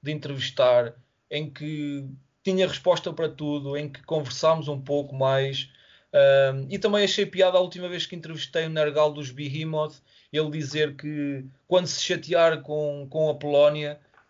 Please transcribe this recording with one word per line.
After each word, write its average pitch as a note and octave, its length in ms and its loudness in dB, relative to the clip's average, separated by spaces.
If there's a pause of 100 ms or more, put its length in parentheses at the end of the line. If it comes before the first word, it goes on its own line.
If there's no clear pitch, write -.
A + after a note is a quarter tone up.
de D3 100 -6
entrevistar, C3 840 2 (360)
em D3 200 -6
que D3 560 -8 (380)
tinha F#3 240 2
resposta F3 440 0
para D#3+ 160 -4
tudo, C#3+ 480 -6
em D3 120 -6
que - 160 -18
conversámos D#3 640 0
um C#3 120 -6
pouco C#3 340 -4
mais." C3+ 560 0 (420)
Ah, C#3 400 6 (180)
e G3 80 -6
também G#3 260 2
achei G3 220 0
piada F#3 320 2
a - 20 6
última F3+ 280 -4
vez F3 180 -6
que - 80 -14
entrevistei D#3+ 520 -6
o D#3+ 40 -8
Nergal D3+ 420 0
dos C#3+ 180 -12
Behemoth, D3+ 640 -6 (380)
ele D3+ 180 0
dizer D3 460 -2
que C#3+ 480 -6 (220)
quando F3+ 200 2
se - 160 -6
chatear E3 600 2
com, D3 460 -6
com D#3 220 0
a C#3+ 40 0
Polónia, D3 640 4 (320)